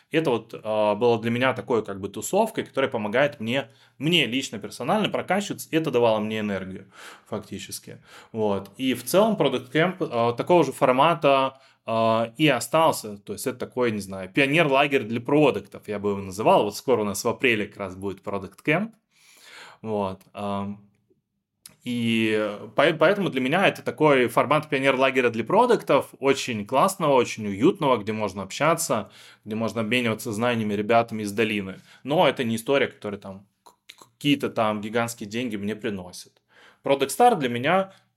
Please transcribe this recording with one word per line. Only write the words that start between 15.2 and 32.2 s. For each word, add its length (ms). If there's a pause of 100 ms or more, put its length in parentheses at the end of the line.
продуктов, 640
я 120
бы 120
его 100
называл. 440
Вот 120
скоро 240
у 40
нас 200
в 40
апреле 380
как 100
раз 180
будет 280
Product 420
Camp. 260 (880)
Вот. 400 (140)
Эм, 440 (1080)
и 640 (240)
по-, 240
поэтому 300
для 120
меня 260
это 160
такой 460
формат 400
пионер-лагеря 600
для 160
продуктов, 720
очень 480
классного, 460
очень 340
уютного, 500
где 160
можно 300
общаться, 680 (340)
где 100
можно 260
обмениваться 520
знаниями 420
ребятами 480
из 100
долины. 460 (240)
Но 240